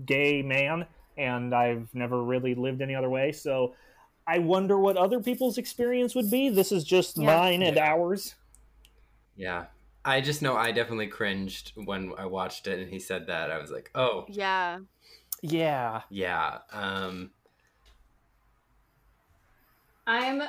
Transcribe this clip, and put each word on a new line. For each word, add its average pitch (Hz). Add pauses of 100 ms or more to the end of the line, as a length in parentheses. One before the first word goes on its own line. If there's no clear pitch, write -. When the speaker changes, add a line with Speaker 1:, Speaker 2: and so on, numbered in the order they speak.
Speaker 1:
gay 143
man, 139 (300)
and 123
I've 120
never 123
really 127
lived 131
any 135
other 131
way, 135
so 131 (520)
I 170
wonder 190
what 196
other 196
people's 247
experience 247
would 220
be. 269
This 190
is 180
just 180
Speaker 2:
Yeah. -
Speaker 1:
mine 175
and 165
Speaker 3:
Yeah. -
Speaker 1:
ours. 170 (1040)
Speaker 3:
Yeah. 90 (360)
I 135
just 147
know 135
I 117
definitely 113
cringed 98
when 95
I 98
watched 92
it 92
and 92
he 92
said 90
that. 82
I 80
was 76
like, -
"Oh." 113
Speaker 2:
Yeah. 190 (600)
Speaker 1:
Yeah. 147
Speaker 3:
Yeah. 90 (120)
Um, 95 (2750)
Speaker 4:
I'm, 262